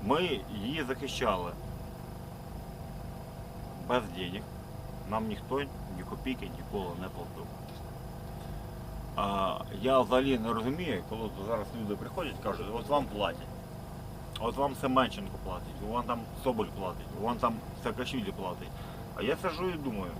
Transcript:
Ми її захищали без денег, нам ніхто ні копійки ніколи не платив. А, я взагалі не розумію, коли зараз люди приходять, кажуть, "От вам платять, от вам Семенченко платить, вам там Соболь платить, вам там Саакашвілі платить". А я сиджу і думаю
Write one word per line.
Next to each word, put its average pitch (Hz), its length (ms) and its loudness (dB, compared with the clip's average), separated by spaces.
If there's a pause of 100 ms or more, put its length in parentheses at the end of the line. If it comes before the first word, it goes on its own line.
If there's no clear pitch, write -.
Ми 147 360 4 (220)
її 143 220 0
захищали 120 680 2 (2250)
без 123 160 6 (120)
денег, 92 260 -2 (680)
нам 110 180 2
ніхто 117 320 0 (380)
ні - 120 -4
копійки 131 480 -2
ніколи 95 320 -2 (120)
не 92 80 -4
платив. - 360 -6 (1700)
А, 98 420 4 (240)
я 131 180 8
взагалі 127 400 6
не 113 140 2
розумію, 123 560 0
коли 113 200 -2 (180)
зараз 107 200 2 (140)
люди 104 140 0
приходять, 123 480 -2
кажуть, 98 300 0
"От 117 140 -2
вам 143 180 6
платять, 101 420 0 (920)
от 117 160 2
вам 139 200 4
Семенченко 127 680 4
платить, - 460 -4
вам 120 140 2
там 117 160 2 (240)
Соболь 110 240 4 (120)
платить, 92 280 -2 (140)
вам 117 160 2
там 117 180 6 (280)
Саакашвілі 120 480 0
платить". 90 380 -4 (460)
А - 60 -2
я 123 160 4
сиджу 175 320 2
і 170 80 0
думаю 107 420 0